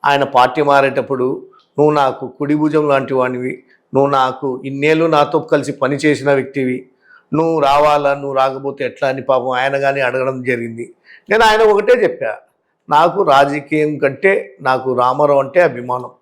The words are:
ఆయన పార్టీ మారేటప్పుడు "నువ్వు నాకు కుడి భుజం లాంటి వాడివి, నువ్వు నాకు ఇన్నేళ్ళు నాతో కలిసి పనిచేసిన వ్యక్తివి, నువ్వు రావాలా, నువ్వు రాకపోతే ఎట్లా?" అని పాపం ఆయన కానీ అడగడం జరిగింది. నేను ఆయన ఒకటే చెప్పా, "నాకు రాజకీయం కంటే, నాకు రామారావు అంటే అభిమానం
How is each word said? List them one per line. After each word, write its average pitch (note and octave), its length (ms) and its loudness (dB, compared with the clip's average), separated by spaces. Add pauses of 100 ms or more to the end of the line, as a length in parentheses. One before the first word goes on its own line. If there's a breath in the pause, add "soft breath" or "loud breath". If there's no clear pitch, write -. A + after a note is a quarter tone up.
ఆయన C#3+ 200 2
పార్టీ B2+ 380 2
మారేటప్పుడు C3+ 840 0 (320 soft breath)
"నువ్వు D3+ 160 4
నాకు C3+ 320 -2 (120)
కుడి D3 160 -2
భుజం D3+ 340 0
లాంటి C3+ 260 0
వాడివి, B2+ 500 -4 (300 soft breath)
నువ్వు C#3 160 2
నాకు C3 540 -2
ఇన్నేళ్ళు D3+ 420 0
నాతో D3+ 320 2
కలిసి C#3+ 340 -2
పనిచేసిన C#3 600 0
వ్యక్తివి, C3 540 -2 (480 soft breath)
నువ్వు D#3+ 260 0
రావాలా, C#3+ 540 2
నువ్వు C#3 180 -8
రాకపోతే C3+ 520 -4
ఎట్లా?" C3 240 -4
అని C3 140 -6
పాపం B2+ 280 0
ఆయన C3 280 -2
కానీ C#3 220 -2
అడగడం B2+ 420 -2
జరిగింది. A#2 520 -6 (360 soft breath)
నేను A3+ 140 2
ఆయన A3 180 4
ఒకటే G#3 300 4
చెప్పా, C#3+ 460 -2 (520)
"నాకు D#3+ 320 2
రాజకీయం D3 760 2
కంటే, F3+ 640 -2
నాకు C3 340 -2
రామారావు C#3 460 2
అంటే C3+ 220 2
అభిమానం B2 480 -2 (120)